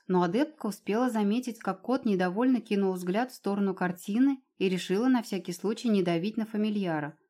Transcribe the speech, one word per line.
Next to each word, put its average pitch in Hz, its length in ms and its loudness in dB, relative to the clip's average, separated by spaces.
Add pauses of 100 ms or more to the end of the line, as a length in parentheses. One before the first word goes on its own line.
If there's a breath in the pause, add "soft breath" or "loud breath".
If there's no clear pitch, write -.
но 180 140 4
адептка 220 460 0
успела 226 420 -2
заметить, 220 480 0
как 190 240 -6
кот 247 240 -2
недовольно 208 560 2
кинул 196 320 0
взгляд 185 380 -2
в - 40 -18
сторону 202 380 0
картины 208 680 0 (200)
и 190 100 2
решила 185 380 0
на 247 160 4
всякий 180 280 -6
случай 226 380 -2
не 202 140 4
давить 175 340 -2
на 220 80 -4
фамильяра, 196 720 -2 (120)